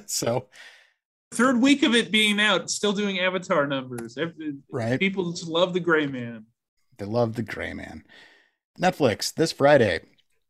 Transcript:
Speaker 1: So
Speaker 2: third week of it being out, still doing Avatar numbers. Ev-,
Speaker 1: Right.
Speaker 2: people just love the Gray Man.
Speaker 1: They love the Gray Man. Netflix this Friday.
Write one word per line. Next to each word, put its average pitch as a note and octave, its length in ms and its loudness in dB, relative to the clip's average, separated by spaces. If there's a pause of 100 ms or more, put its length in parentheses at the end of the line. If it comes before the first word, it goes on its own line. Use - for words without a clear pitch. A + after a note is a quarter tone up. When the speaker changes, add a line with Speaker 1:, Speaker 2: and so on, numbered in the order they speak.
Speaker 1:
So - 420 -4 (840)
Speaker 2:
third A#3+ 260 2
week C#4 220 4
of A#3 120 4
it A3 160 2
being G#3 300 2
out, F#3+ 300 0
still G#3 240 -2
doing G3 260 -2
Avatar F3+ 460 0
numbers. B2+ 500 -8
Ev-, E3 160 -4 (380)
Speaker 1:
Right. B2 280 -2
Speaker 2:
people F#3+ 340 -2
just E3+ 140 -10
love F3 280 0
the F#3 60 -2
Gray D#3 260 2
Man. A#2 400 -10 (500)
Speaker 1:
They G2+ 80 -10
love A2+ 300 0
the A#2 80 -4
Gray E2+ 320 -10
Man. E2 300 -14 (760)
Netflix D3+ 540 0
this D#3+ 180 0
Friday. B2 480 6 (500)